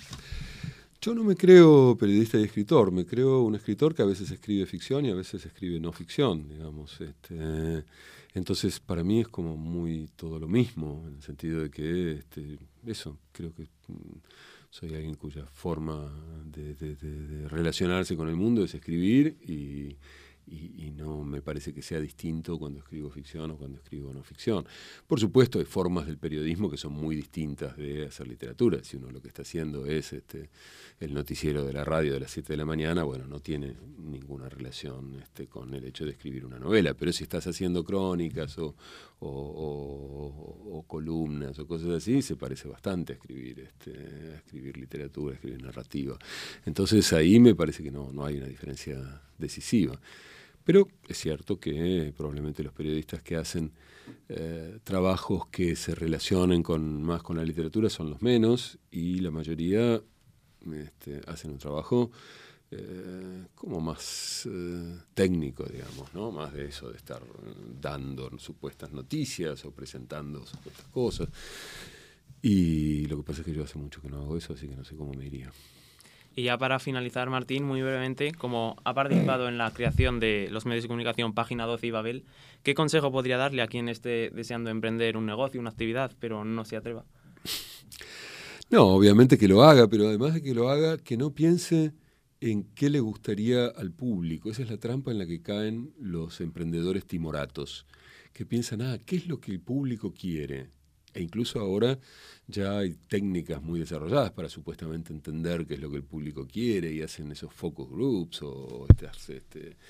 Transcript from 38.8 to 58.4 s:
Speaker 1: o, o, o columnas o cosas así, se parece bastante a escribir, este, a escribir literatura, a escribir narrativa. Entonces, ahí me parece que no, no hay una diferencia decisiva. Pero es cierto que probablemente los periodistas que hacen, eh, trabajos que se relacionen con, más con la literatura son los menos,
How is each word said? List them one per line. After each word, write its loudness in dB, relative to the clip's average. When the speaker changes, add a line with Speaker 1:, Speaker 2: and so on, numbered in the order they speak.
Speaker 1:
o, -12
o, -10
o -10
columnas -4
o -12
cosas -4
así, 0
se -6
parece -10
bastante -6
a -10
escribir, -16
este, -18
a -16
escribir -14
literatura, -8
a -12
escribir -12
narrativa. -8
Entonces, 4
ahí 10
me 12
parece 0
que -8
no, -10
no -8
hay -4
una -8
diferencia -12
decisiva. -2
Pero 6
es -12
cierto -4
que 0
probablemente -6
los -8
periodistas -6
que -8
hacen, -4
eh, -10
trabajos 0
que 0
se -4
relacionen 2
con, -2
más -2
con -6
la -2
literatura -2
son -4
los -12
menos, 4